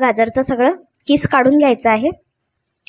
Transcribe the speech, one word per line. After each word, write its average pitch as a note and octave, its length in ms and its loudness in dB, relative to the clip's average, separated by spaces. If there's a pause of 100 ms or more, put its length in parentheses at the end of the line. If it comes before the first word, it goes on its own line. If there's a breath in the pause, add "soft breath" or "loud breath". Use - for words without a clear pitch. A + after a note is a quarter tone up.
गाजरचं A3+ 400 0
सगळं C4 300 0 (360)
किस C#4+ 200 0
काढून C4+ 300 2
घ्यायचं B3 320 0
आहे. A3 200 0 (800)